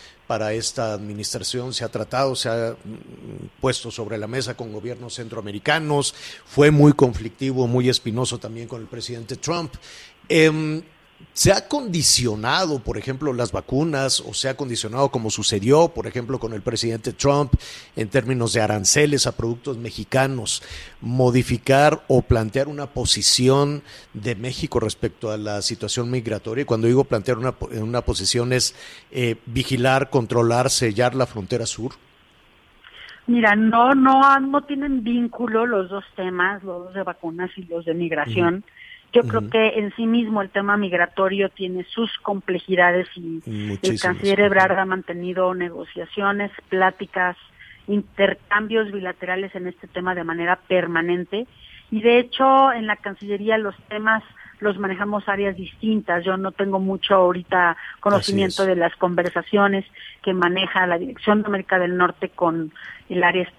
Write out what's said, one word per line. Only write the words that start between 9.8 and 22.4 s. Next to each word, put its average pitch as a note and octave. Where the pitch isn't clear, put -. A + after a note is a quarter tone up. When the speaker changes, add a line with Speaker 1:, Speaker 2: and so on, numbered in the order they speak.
Speaker 1:
Em, D#3
¿se -
ha G3
condicionado, D3
por A#2+
ejemplo, C3+
las A#2+
vacunas C3+
o G#2+
se C3
ha C3
condicionado B2+
como A2+
sucedió, A2+
por A2
ejemplo, B2
con A2+
el G#2+
presidente A2+
Trump C#3
en A2
términos A#2+
de A#2+
aranceles A2
a A#2+
productos A#2+
mexicanos, A#2+
modificar B2+
o B2+
plantear A#2+